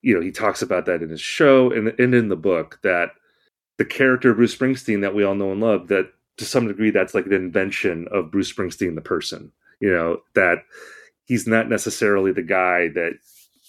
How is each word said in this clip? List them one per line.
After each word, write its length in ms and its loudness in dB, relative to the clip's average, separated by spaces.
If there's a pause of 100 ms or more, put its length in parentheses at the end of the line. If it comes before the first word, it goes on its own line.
you 140 2
know, 60 0
he 100 -6
talks 320 -2
about 240 -2
that 160 -2
in 60 -8
his 120 -12
show 500 4
and, 180 -2 (100)
and 160 4
in 140 2
the 60 -2
book, 460 -2
that 300 0 (680)
the 80 0
character 460 2
of 60 2
Bruce 180 4
Springsteen 460 -2
that 120 -2
we 100 0
all 120 2
know 160 -2
and 100 -4
love, 280 0
that 220 0 (260)
to 80 -10
some 220 0
degree, 220 0
that's, 240 0
like, 140 -2
an 60 -2
invention 800 -2
of 200 -4
Bruce 200 -2
Springsteen, 440 -6
the 60 -10
person, 500 -8 (280)
you 140 2
know, 280 0 (120)
that 300 2 (640)
he's 200 -2
not 240 0
necessarily 600 0
the 100 -4
guy 460 2
that 320 -4 (500)